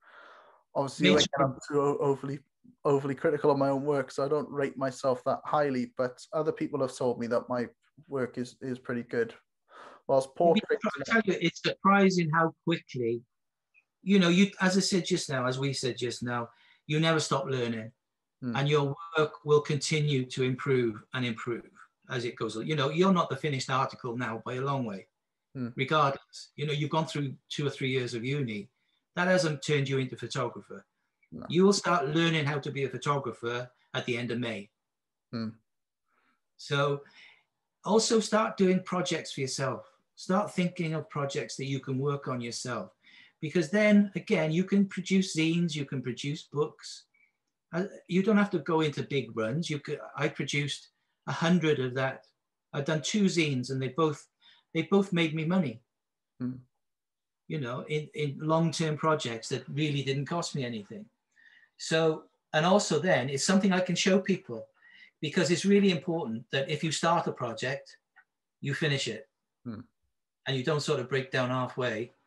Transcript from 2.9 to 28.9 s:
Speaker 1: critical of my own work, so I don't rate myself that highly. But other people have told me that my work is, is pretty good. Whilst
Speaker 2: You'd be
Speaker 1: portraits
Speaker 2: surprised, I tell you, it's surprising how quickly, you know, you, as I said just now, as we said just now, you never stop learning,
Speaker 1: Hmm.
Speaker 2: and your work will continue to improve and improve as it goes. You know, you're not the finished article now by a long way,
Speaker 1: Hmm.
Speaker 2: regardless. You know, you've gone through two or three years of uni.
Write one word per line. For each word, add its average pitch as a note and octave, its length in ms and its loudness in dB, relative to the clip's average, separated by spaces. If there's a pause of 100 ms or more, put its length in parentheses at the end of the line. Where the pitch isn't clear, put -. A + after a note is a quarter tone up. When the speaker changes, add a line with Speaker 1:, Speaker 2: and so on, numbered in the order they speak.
Speaker 1:
critical D3+ 340 2
of C#3 80 6
my C#3 120 4
own C#3 120 0
work, C#3 300 0
so C#3 120 -2
I C3+ 40 0
don't D3 240 -2
rate C#3 260 -4
myself C3 460 -2
that B2+ 200 0
highly. C3+ 540 0
But B2+ 340 -4
other D#3 200 0
people D3 300 -2
have B2+ 140 -2
told A#2+ 240 -2
me A#2 60 -4
that A#2 240 0
my B2 160 -2 (420)
work B2+ 300 -4
is, B2 240 -8
is B2+ 160 -6
pretty B2 240 -6
good. A#2 320 -2 (720)
Whilst C3+ 220 4 (100)
Speaker 2:
You'd E3+ 140 6
be G#3+ 80 4
Speaker 1:
portraits - 220 -2
Speaker 2:
surprised, C#3+ 260 -4
I - 40 0
tell A3+ 120 6
you, F3+ 160 0
it's E3+ 220 -2
surprising F#3 680 4
how E3 220 2 (140)
quickly, B2 560 -2 (800)
you G3 160 6
know, F3 100 6
you, G3 300 6
as F#3+ 180 4
I F#3+ 40 4
said F3+ 240 0
just E3+ 260 -2
now, B2+ 160 0
as C3 100 -2
we C3+ 160 -2
said B2 240 -4
just A#2+ 240 -4
now, A#2+ 280 -4 (360)
you D3+ 140 0
never D#3+ 200 2
stop C#3 280 -2
learning, A#2 440 -4 (500)
Speaker 1:
Hmm. A#2+ 140 -4
Speaker 2:
and C#3+ 120 0
your C#3+ 280 2 (200)
work D3+ 300 0
will D3 160 8
continue D3 640 0
to C3 160 -4
improve B2+ 600 2 (100)
and B2+ 100 -2
improve A#2 460 -6 (400)
as B2 160 -4
it A#2 100 -6
goes. A2 200 -6
You D3 200 -2
know, C#3 140 2
you're F3+ 240 6
not E3+ 160 2
the C3 60 -4
finished C3+ 340 -4
article C3 480 -2
now A#2 260 -4
by B2 120 -6
a B2+ 60 -4
long C#3 220 -2
way, G2 240 -8 (460)
Speaker 1:
Hmm. B2+ 220 -6
Speaker 2:
regardless. C#3 800 0
You C#3+ 100 -6
know, D3+ 80 -2
you've D3 160 -2
gone D#3+ 160 0
through C#3 300 -4 (140)
two C#3+ 180 -4
or - 20 0
three C3 220 -4
years B2 240 -2
of A2+ 100 -6
uni. B2 460 -4 (440)